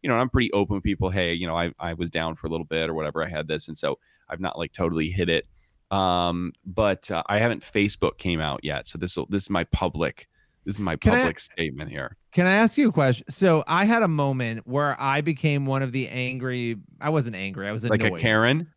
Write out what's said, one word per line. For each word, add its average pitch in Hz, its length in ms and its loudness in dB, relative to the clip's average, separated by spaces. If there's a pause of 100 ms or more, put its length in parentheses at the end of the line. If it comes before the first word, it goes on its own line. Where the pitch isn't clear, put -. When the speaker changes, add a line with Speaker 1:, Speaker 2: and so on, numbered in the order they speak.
Speaker 1:
you - 80 -4
know, 120 80 4
I'm 127 120 2
pretty 120 220 2
open 101 240 2
with 95 80 -4
people. 92 280 0
"Hey, 90 240 0
you 87 120 -4
know, 82 80 -2
I, 85 240 0
I 85 140 -4
was 85 160 -4
down 80 260 -4
for 80 120 -10
a - 20 -4
little 82 160 -4
bit 80 240 -2
or 82 60 -4
whatever. 78 280 -4
I 78 60 -6
had 80 180 -6
this." 78 220 -4
And 78 80 -10
so 71 220 -4 (280)
I've 82 140 -10
not, 92 160 -6
like, 82 160 -8
totally 82 380 -2
hit 87 180 0
it. 82 180 0 (440)
Um, 87 600 0 (140)
but, 95 460 0
uh, 82 160 -4
I 104 100 0
haven't, 113 260 0
Facebook 101 540 0
came 82 240 -2
out 73 220 -4
yet. 69 240 -6
So - 100 -10
this 87 180 -4
will, 78 140 -4
this 98 140 -2
is - 80 -10
my 87 140 0
public, - 640 -4 (380)
this 98 100 -6
is 104 60 -6
my 87 140 -2
Speaker 2:
Can - 180 4
I 240 40 4
Speaker 1:
public 254 220 0
statement - 520 -6
here. 69 260 -10 (140)
Speaker 2:
Can 180 160 4
I 190 60 4
ask 214 260 4
you 269 100 6
a - 20 -2
question? 135 380 2
So 160 380 4
I 180 180 2
had 233 160 4
a 202 60 4
moment 131 580 0
where 139 340 0
I 139 220 0
became 147 460 0
one 135 160 0
of 127 80 -4
the 127 160 -2
angry, 123 680 -4 (220)
I 147 120 -2
wasn't 120 240 0
angry, 95 320 -6
I 104 40 -4
was 110 140 -4
Speaker 1:
Like 110 160 2
a 110 60 4
Speaker 2:
annoyed. 87 140 -2
Speaker 1:
Karen? 113 560 4